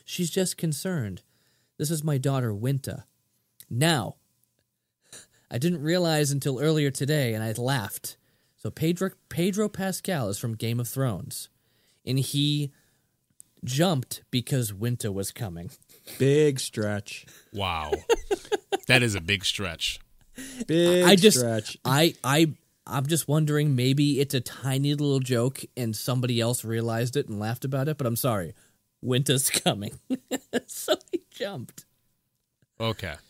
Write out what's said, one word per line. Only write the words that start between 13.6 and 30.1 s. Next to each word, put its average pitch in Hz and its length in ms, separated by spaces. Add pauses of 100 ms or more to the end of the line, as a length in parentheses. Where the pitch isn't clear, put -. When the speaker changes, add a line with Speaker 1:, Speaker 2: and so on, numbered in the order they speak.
Speaker 1:
jumped 139 680
because 123 400
Winta 110 420
was 98 180
coming. 87 400 (460)
Speaker 2:
Big 143 420
stretch. - 680 (280)
Speaker 3:
Wow. 85 440
<laughs> - 40 (840)
That 127 140
is 113 140
a 95 60
big 92 240
stretch. - 540 (680)
Speaker 2:
Big 175 380
Speaker 1:
I 185 100
just, 190 240
Speaker 2:
stretch. 117 440
Speaker 1:
I, 139 300 (100)
I, 147 300 (320)
I'm 135 220
just 160 200
wondering, 147 480
maybe 135 440
it's 139 160
a 131 60
tiny 139 520
little 143 260
joke, 127 420 (140)
and 113 200
somebody 123 440
else 117 240
realized 113 540
it 143 100
and 104 120
laughed 110 260
about 135 220
it, 151 100
but 135 80
I'm 117 100
sorry. 104 380 (500)
Winta's 127 460
coming. 104 580
<laughs> 254 120 (480)